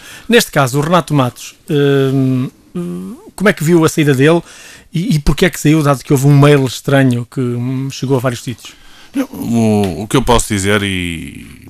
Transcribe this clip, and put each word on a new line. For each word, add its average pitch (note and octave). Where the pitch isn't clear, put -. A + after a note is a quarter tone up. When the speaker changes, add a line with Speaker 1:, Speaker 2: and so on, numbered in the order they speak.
Speaker 1:
Neste A#3
caso, C3+
o D3
Renato D#3+
Matos, B2+
hum, C3+
como G3+
é F#3
que -
viu E3
a D#3
saída D3
dele D3+
e, F3
e D3+
porquê D3+
é E3+
que -
saiu, D#3
dado C#3+
que -
houve C3+
um D3
mail C#3+
estranho B2+
que, -
hum, B2+
chegou C3
a -
vários B2
sítios? -
Speaker 2:
O, G#2
o A2
que -
eu C3+
posso A#2
dizer, G2+
e F#2